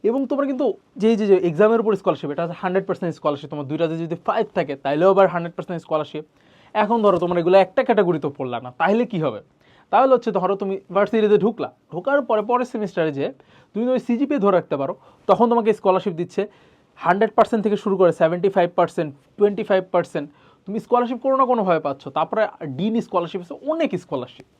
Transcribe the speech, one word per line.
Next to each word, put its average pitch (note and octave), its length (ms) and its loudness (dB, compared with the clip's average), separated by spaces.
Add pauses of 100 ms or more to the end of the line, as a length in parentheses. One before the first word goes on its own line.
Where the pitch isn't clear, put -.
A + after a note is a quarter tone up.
এবং B3+ 220 0
তোমরা C#4 200 -2
কিন্তু C#4 280 -2 (240)
যে, A3 180 2
যে, G#3 120 -2
যে G3 80 8
এক্সামের F3+ 440 2
উপর G#3 160 0
স্কলারশিপ, E3 340 -4
এটা E3+ 180 -4
হচ্ছে E3+ 140 -10
হান্ড্রেড F#3+ 260 -2
পার্সেন্ট F3+ 280 -4
স্কলারশিপ। D3 340 -4
তোমার D3 180 -8
দুইটাতে D#3+ 300 -2
যদি E3 180 -6 (100)
ফাইভ A3 300 -2
থাকে, D3+ 200 -2
তাইলেও D3+ 360 2
আবার F#3+ 160 6
হান্ড্রেড E3+ 280 -4
পার্সেন্ট E3+ 260 -8
স্কলারশিপ। D3+ 440 -4 (480)
এখন G#3+ 280 2
ধরো G3 160 4
তোমরা F3 220 0
এগুলো F#3 180 4
একটা F#3+ 260 4
ক্যাটাগরিতে F3 460 0
পড়লা B2 320 -8
না, B2 160 -14
তাহলে G#3+ 280 0
কি F3 160 -6
হবে? A2+ 200 -4 (480)
তাহলে C4 240 4
হচ্ছে A#3 180 0
ধরো F#3 240 0
তুমি G3 240 -6 (140)
ভার্সিটিতে G#3 440 2
ঢুকলা, E3 360 -2 (180)
ঢোকার C4+ 300 -2
পরে A3 200 0
পরের A#3+ 240 -2
সেমিস্টারে F#3+ 460 -4
যে C#3+ 220 -6 (400)
তুমি A3 120 -2
যদি B3+ 140 0
সিজিপিএ C4 380 -2
ধরে G3 200 2
রাখতে D#3 200 -2
পারো, C3+ 180 -6 (320)
তখন A3 220 4
তোমাকে A3 240 2
স্কলারশিপ F#3 400 0
দিচ্ছে F3 340 -4 (480)
হান্ড্রেড G3+ 400 0
পার্সেন্ট A3 280 2
থেকে G#3 140 0
শুরু G3 200 -2
করে F3 140 6
সেভেন্টি F3 380 0
ফাইভ F3+ 260 2
পার্সেন্ট, E3 400 -2 (220)
টোয়েন্টি G#3 260 0
ফাইভ F#3+ 280 0
পার্সেন্ট। E3 380 -2 (360)
তুমি G#3 140 -6
স্কলারশিপ A#3+ 380 -2
কোনো C4+ 180 0
না C4 100 2
কোনোভাবে G3 340 0
পাচ্ছ। D3 280 -6
তারপরে E3 400 -2 (200)
ডিন G3+ 340 -4
স্কলারশিপ F3 400 -4
আছে, F3 120 -14 (140)
অনেক D4+ 320 -2
স্কলারশিপ। - 460 -10 (140)